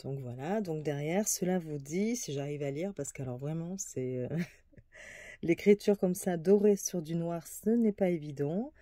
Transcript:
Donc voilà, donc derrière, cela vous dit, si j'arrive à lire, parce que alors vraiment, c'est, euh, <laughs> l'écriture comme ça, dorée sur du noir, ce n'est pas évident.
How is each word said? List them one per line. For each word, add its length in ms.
Donc 160
voilà, 420
donc 220
derrière, 440
cela 300
vous 220
dit, 360
si 160
j'arrive 300
à 80
lire, 240
parce 180
que 120
alors 160
vraiment, 400
c'est, 400
euh, 100
<laughs> 1120
l'écriture 560
comme 160
ça, 240
dorée 380
sur 260
du 140
noir, 320
ce 240
n'est 200
pas 200
évident. 600